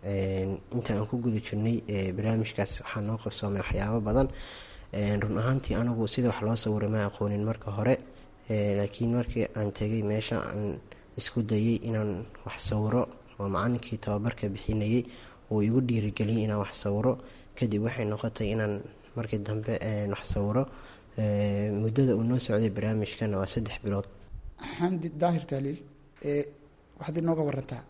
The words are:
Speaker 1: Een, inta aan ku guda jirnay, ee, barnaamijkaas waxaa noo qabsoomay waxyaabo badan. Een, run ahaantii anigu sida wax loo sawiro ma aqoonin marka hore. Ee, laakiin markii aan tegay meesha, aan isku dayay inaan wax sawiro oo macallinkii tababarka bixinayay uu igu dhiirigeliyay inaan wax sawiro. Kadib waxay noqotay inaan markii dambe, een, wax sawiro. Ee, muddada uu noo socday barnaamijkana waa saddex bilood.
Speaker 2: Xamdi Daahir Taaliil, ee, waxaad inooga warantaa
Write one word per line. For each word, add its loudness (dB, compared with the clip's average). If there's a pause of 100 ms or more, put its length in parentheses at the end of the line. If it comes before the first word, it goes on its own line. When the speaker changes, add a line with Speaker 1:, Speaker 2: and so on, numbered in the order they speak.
Speaker 1:
Een, 0 (220)
inta 0
aan 0
ku -2
guda 2
jirnay, 0 (100)
ee, 0
barnaamijkaas 0
waxaa -6
noo -2
qabsoomay -2
waxyaabo 0
badan. 4 (640)
Een, 2
run 0
ahaantii 0
anigu 2
sida 2
wax 0
loo 2
sawiro 0
ma 2
aqoonin 0
marka -2
hore. 4 (540)
Ee, 2
laakiin 0
markii 0
aan 0
tegay 0
meesha, 0
aan -4 (380)
isku -2
dayay 4
inaan -2 (180)
wax -8 (100)
sawiro 2 (360)
oo -2
macallinkii 0
tababarka -2
bixinayay 0 (460)
uu 2
igu 4
dhiirigeliyay 2
inaan 2
wax -2 (100)
sawiro. 2 (420)
Kadib 0
waxay -2
noqotay -2
inaan 2 (400)
markii -2
dambe, -2
een, 0
wax -4
sawiro. 2 (520)
Ee, 2
muddada 4
uu 2
noo 4
socday 2
barnaamijkana 0
waa 0
saddex -4
bilood. 0 (680)
Speaker 2:
Xamdi 0
Daahir 4
Taaliil, -2 (440)
ee, 2 (520)
waxaad -6
inooga 2
warantaa -4